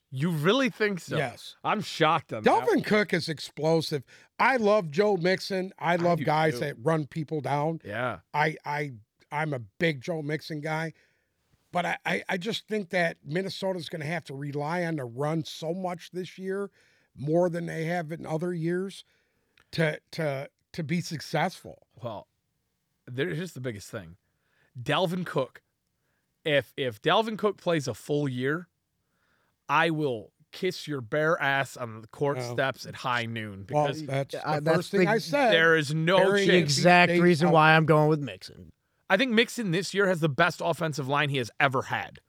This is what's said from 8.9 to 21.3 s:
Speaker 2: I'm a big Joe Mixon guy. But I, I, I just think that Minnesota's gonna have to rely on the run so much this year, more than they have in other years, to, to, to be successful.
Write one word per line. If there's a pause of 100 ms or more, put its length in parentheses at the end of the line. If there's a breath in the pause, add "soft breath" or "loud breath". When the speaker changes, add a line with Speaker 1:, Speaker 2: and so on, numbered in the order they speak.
Speaker 2:
I'm
a
big
Joe
Mixon
guy. (760)
But
I, (100)
I,
I
just
think
that
Minnesota's
gonna
have
to
rely
on
the
run
so
much
this
year, (440)
more
than
they
have
in
other
years, (680)
to, (120)
to, (240)
to
be
successful. (160)